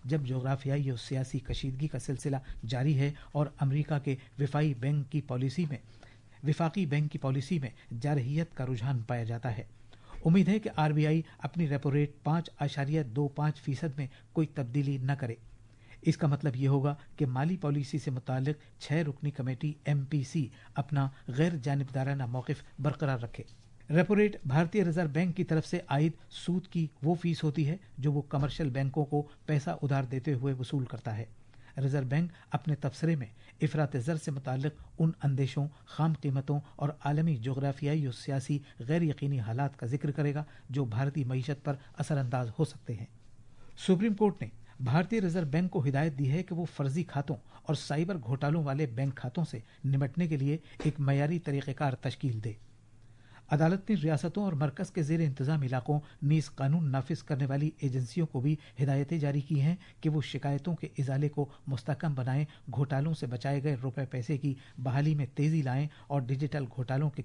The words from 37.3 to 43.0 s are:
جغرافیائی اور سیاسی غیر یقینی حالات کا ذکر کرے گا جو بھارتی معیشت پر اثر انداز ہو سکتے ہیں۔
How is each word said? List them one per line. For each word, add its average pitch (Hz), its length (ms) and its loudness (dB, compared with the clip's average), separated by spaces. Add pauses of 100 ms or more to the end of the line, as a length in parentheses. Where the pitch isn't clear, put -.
جغرافیائی 139 680 0
اور 123 80 -2
سیاسی 139 460 -2 (200)
غیر 147 220 2
یقینی 143 380 0
حالات 120 400 -2
کا 127 60 -6
ذکر 143 260 -2
کرے 147 220 0
گا 151 100 -4 (260)
جو 135 160 0
بھارتی 135 380 0
معیشت 131 420 -2
پر 143 100 0 (220)
اثر 147 200 0
انداز 127 320 0 (100)
ہو 151 60 4
سکتے - 280 -6
ہیں۔ 104 120 -6 (720)